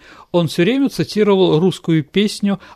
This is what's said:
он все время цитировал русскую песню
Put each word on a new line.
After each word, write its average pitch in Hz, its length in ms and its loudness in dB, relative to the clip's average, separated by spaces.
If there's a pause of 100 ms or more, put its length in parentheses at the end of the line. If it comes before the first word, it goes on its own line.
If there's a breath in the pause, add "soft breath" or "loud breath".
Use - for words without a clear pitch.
(300 loud breath)
он 175 160 0
все 160 160 -2
время 262 260 0
цитировал 190 720 0
русскую 165 460 0
песню 202 560 -2 (160 loud breath)